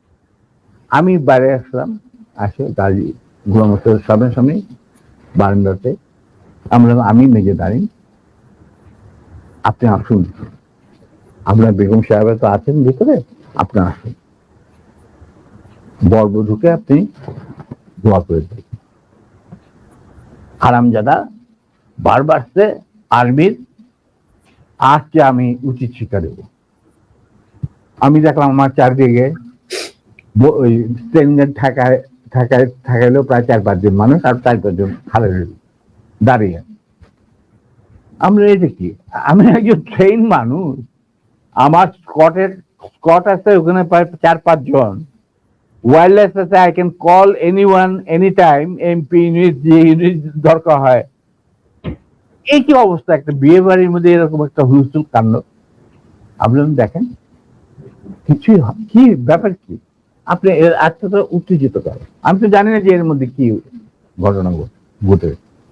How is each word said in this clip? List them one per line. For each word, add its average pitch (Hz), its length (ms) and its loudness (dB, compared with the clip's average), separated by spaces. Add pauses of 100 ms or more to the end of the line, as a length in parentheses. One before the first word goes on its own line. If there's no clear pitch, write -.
(880)
আমি 175 300 0
বাইরে 131 360 2
আসলাম, 135 440 -10 (380)
আসে 110 400 -8
গাজী 98 360 -2 (360)
গোলাম 107 200 2
মোস্তফার 104 380 0
সামনাসামনি 123 560 0 (720)
বারান্দাতে। 98 600 -2 (760)
আমরা, 120 340 2
আমি 113 220 4
মেজর 101 280 2
ডালিম, 98 320 -4 (1800)
আপনি 117 240 0
আসুন, 98 360 -2 (1200)
আপনার 110 280 2
বেগম 101 300 0
সাহেবা 110 340 0
তো 113 100 -2
আছেন 131 380 -2
ভিতরে, 165 360 0 (340)
আপনি - 260 -4
আসুন, 90 320 -6 (2000)
বর্বধূকে 107 600 0
আপনি 160 360 -2 (1000)
দোয়া 98 160 2
করে 82 200 -4
দিন, 92 220 -14 (2000)
হারামজাদা 120 680 0 (720)
বারবার 143 420 0
সে 196 400 -4 (300)
আর্মির, 131 540 0 (1120)
আজকে 147 440 0
আমি 123 400 0
উচিত 123 300 -8
শিক্ষা 101 280 -8
দেব। 82 160 -10 (1600)
আমি 151 200 2
দেখলাম 147 300 0
আমার 135 200 0
চারদিকে 127 640 0 (1040)
ব-, 139 120 6
ওই 117 340 0 (280)
ট্রেনের 143 400 2
ঠেকায়, 127 500 -2 (300)
ঠেকায়, 123 340 0
ঠেকাইলেও 123 560 0
প্রায় 123 240 -2
চার 120 140 0
পাঁচজন 98 340 0
মানুষ, 120 300 2
আর 123 100 0
চার 120 260 -2
পাঁচজন 95 340 -4 (180)
খালের 92 340 -2 (760)
দাঁড়িয়ে। 107 380 0 (1600)
আমরা, 202 280 2
"এটা 185 220 2
কি?" 90 260 -10 (180)
আমি 165 340 2
একজন 214 340 2
ট্রেন 214 460 0
মানুষ, 139 580 -4 (680)
আমার 165 340 2
স্কটের, 185 760 -2 (220)
স্কট 170 420 0
আছে 196 300 2
ওখানে 180 280 0
প্রায় 175 200 0
চার 165 340 -2
পাঁচজন, 135 680 -2 (800)
ওয়্যারলেস 190 520 4
আছে, 185 180 -4
I 180 180 4
can 180 180 -4
call 185 440 2 (160)
anyone, 190 480 2 (180)
anytime, 180 640 0
এমপি 170 400 -2
ইউনিট, 170 440 0
যে 160 180 4
ইউনিট 160 560 0
দরকার 160 440 0
হয়। 127 240 2 (1400)
এই 294 160 2
কি 277 140 -4
অবস্থা, 185 400 0
একটা 147 180 -4
বিয়ে 147 280 4
বাড়ির 185 300 2
মধ্যে 175 220 0
এরকম 156 320 0
একটা 143 180 -4
হুলস্থুল 139 400 2 (100)
কাণ্ড। 113 240 0 (1000)
আমি 117 160 -2
বললাম, 147 200 0
"দেখেন, 131 300 -4 (1200)
কিছুই 165 340 2
হ-, - 320 -6
কি 233 220 6
ব্যাপার 156 400 -2
কি? - 240 -20 (480)
আপনি 185 260 -2
এর 165 220 2
আজকে 165 340 -2
তো 202 220 -2
উত্তেজিত 165 480 -2
করেন, - 200 -10 (240)
আমি 190 180 0
তো 220 60 0
জানি 202 240 2
না 220 100 0
যে 190 100 0
এর 175 140 2
মধ্যে 143 220 -2
কি 120 340 -2 (600)
ঘটনা 95 320 -2
ঘট-, - 540 -12
ঘটে।" 85 280 0 (380)